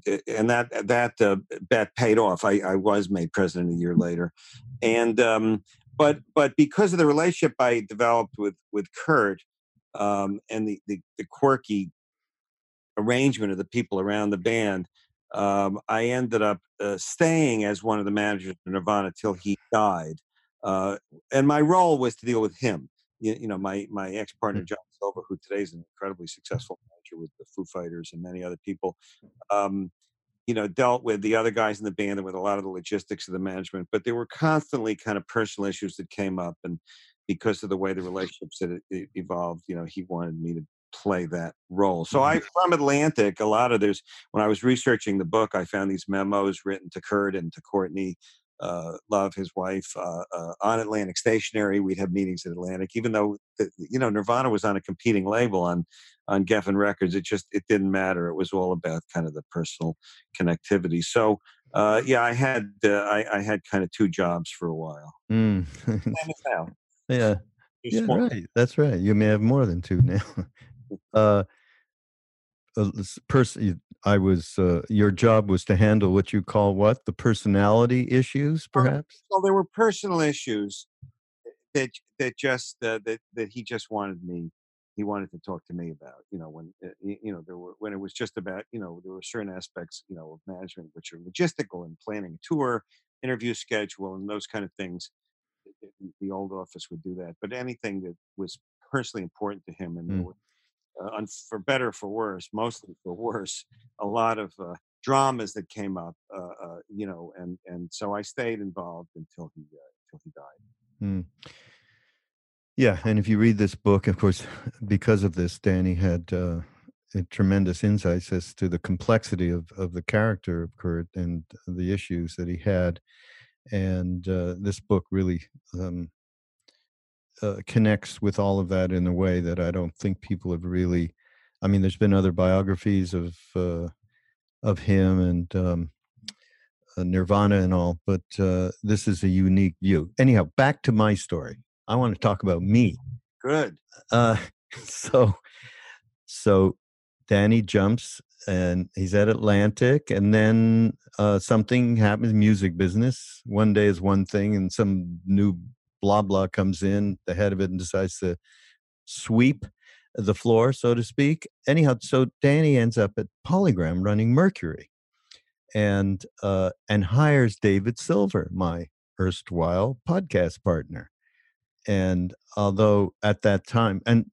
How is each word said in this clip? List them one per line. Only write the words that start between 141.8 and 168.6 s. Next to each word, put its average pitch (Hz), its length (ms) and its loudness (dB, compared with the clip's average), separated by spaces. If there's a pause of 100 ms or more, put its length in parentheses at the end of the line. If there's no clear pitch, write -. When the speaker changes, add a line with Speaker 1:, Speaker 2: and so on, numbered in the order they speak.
Speaker 2:
I 110 80 0
wanna 120 200 0
talk 104 260 0
about 90 200 0
me. 101 340 4 (460)
Speaker 1:
Good. 127 340 -2 (360)
Speaker 2:
Uh, 113 240 6 (360)
<laughs> - 120 -16
so, 120 500 2 (920)
so 95 500 4 (520)
Danny 107 340 6
jumps 101 580 0 (280)
and 90 460 0
he's 95 200 -2
at 104 140 6
Atlantic, 107 840 4
and 101 240 2
then, 113 640 6 (220)
uh, 104 200 4
something 120 600 2
happens, 107 340 4
music 104 440 4
business. 104 680 -2
One 107 300 2
day 104 120 6
is 90 140 2
one 98 240 4
thing, 104 320 0
and 95 160 0
some 90 540 -2
new 98 320 2 (420)
blah, 101 220 4
blah 95 240 2
comes 95 360 -2
in, 101 440 0
the 90 80 -2
head 98 180 0
of 95 80 -2
it, 95 80 0
and 90 100 -4
decides 92 420 -4
to 87 180 -2 (640)
sweep - 600 2 (480)
the 98 200 0
floor, 117 380 4
so 120 220 0
to 120 100 0
speak. 147 420 0 (220)
Anyhow, 143 320 4
so 131 300 2 (100)
Danny 147 380 4
ends 113 180 2
up 101 220 2
at 107 80 -2 (200)
Polygram 92 560 2
running 107 300 2
Mercury 95 580 0 (840)
and, 98 500 2 (180)
uh, 95 280 2 (180)
and 104 160 2
hires 127 520 4
David 101 420 2
Silver, 101 540 0
my 85 340 -2 (340)